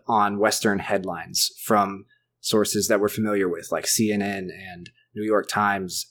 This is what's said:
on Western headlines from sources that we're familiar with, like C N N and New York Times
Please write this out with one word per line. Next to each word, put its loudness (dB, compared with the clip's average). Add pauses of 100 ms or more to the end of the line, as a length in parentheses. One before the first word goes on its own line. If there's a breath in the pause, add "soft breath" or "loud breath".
on 2
Western 2
headlines -2 (120)
from 2 (340)
sources 0
that 4
we're 2
familiar 0
with, -6
like -2
C 2
N 0
N -4
and -16 (240)
New -8
York 2
Times 0